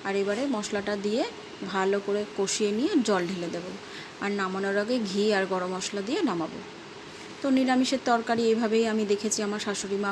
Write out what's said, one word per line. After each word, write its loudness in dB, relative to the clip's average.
আর -2
এবারে 0
মশলাটা -2
দিয়ে 0
ভালো 2
করে -2
কষিয়ে 0
নিয়ে 2
জল 4
ঢেলে -4
দেবো, -6
আর -2
নামানোর 0
আগে 0
ঘি 0
আর 4
গরম -2
মশলা -4
দিয়ে -2
নামাবো। -2
তো -2
নিরামিষের 4
তরকারি 2
এইভাবেই 4
আমি 2
দেখেছি 0
আমার -2
শাশুড়ি -2
মা 0